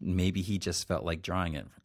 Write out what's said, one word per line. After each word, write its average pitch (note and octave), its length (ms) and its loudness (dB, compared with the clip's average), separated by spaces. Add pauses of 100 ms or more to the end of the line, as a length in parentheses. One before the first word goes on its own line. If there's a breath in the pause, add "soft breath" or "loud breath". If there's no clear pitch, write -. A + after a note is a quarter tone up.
maybe F2+ 400 2
he G2 160 0
just - 300 -2
felt F2+ 180 0
like E2 160 -2
drawing F2 340 0
it. A1+ 120 -6 (180)